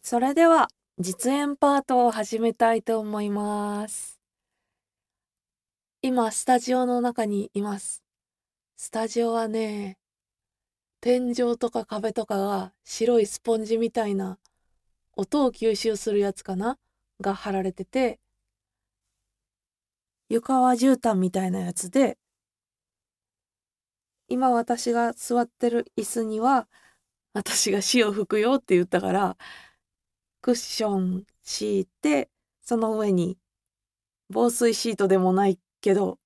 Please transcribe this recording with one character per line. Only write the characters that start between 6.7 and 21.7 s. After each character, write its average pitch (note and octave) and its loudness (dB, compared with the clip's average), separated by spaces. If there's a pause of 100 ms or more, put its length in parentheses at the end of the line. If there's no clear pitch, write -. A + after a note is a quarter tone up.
オ B3+ 2
の B3 0
中 A#3+ -2
に G3+ -4
い G3+ -4
ま G3+ -6
す。 - -10 (760)
ス - -14
タ A3+ -4
ジ A#3 0
オ A3+ 0
は A3+ 0
ね、 G#3 -4 (1040)
天 B3 2
井 A#3+ 0
と - -2
か A3+ -4
壁 G#3+ -6
と A3+ -4
か G3+ -4
が G3 -4 (100)
白 A#3 2
い G3+ 2
ス - -12
ポ A3+ 0
ン A3 -4
ジ A3+ 0
み A3+ 0
た A3 -2
い G3+ -2
な、 F#3+ -6 (760)
音 C#4 0
を B3 2
吸 A3+ 0
収 G#3+ -2
す A3 -4
る G3+ 2
や G3+ 2
つ - -12
か F#3+ -6
な？ A3+ -4 (420)
が G3 -2
貼 G3+ -8
ら F#3+ -2
れ F#3 -4
て F#3 -10
て、 B3+ -2 (2000)
床 B3+ 2
は B3+ 6
絨 B3+ 4
毯 A3 0
み F#3 2
た F#3+ -2
い F#3 -2
な F#3+ -4
や F3+ -6